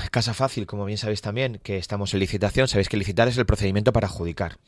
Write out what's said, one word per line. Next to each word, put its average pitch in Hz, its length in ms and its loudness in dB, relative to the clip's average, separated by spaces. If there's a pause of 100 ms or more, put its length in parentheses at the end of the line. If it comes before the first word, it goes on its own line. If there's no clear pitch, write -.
(100)
Casa 113 240 0
Fácil, 127 320 -2
como 101 180 -6
bien 104 140 -4
sabéis 107 220 -2
también, 113 420 -4
que 101 140 -4
estamos 101 380 -4
en 98 60 2
licitación. 101 460 2
Sabéis 98 220 2
que - 80 -2
licitar 98 320 2
es 123 100 0
el 117 80 2
procedimiento 104 460 4
para 107 160 2
adjudicar. 85 600 -6